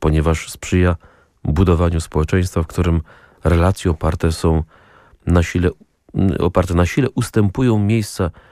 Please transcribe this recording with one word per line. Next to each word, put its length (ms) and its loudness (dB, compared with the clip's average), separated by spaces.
ponieważ 500 0
sprzyja 460 0
budowaniu 560 2
społeczeństwa, 600 -2
w 40 -8
którym 340 0
relacje 460 2
oparte 420 -2
są 300 0
na 160 4
sile, 280 -2
mm, 260 0
oparte 340 0
na 120 4
sile 240 -2
ustępują 680 0
miejsca 520 -2